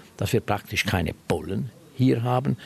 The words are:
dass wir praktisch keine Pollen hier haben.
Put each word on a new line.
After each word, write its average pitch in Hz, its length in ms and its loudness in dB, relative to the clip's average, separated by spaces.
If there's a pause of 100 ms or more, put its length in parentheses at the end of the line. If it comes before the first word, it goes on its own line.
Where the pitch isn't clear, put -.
(180)
dass - 160 -2
wir 107 60 4
praktisch - 440 -2
keine 85 300 0 (140)
Pollen 92 420 -2 (240)
hier 127 300 2
haben. 127 420 0